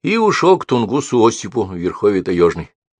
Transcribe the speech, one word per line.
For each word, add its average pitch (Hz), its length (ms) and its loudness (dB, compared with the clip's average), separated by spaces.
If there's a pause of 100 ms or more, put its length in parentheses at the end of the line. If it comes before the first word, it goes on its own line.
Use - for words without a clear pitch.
и 214 140 -2
ушел 185 400 2
к - 80 -8
тунгусу 120 600 0
Осипу 113 380 -2
в 95 120 -10
верховье 90 480 -2
Таежной. 85 480 0 (280)